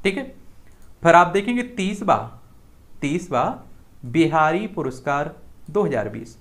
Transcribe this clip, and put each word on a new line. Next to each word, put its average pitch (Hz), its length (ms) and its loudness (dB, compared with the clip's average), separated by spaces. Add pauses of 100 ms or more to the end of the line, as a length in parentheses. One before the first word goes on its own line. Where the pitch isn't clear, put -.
ठीक 190 140 0
है, - 280 -10 (580)
फिर 190 120 8
आप 170 120 10
देखेंगे 202 360 -2
तीसवा, 190 760 -2 (600)
तीसवा 151 640 -2 (400)
बिहारी 160 640 2
पुरस्कार 143 720 -4 (340)
दो 202 120 0
हज़ार 117 260 -2
बीस। - 320 -12